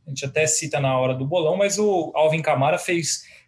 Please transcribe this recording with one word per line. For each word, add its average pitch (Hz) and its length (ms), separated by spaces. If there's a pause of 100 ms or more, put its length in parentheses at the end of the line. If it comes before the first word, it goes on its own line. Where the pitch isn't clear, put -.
a - 40
gente 135 160
até 151 200
cita 151 320
na 131 200
hora 127 160
do 131 100
bolão, 160 320
mas 202 220
o 196 360
Alvin 156 280
Kamara 143 340
fez - 460 (260)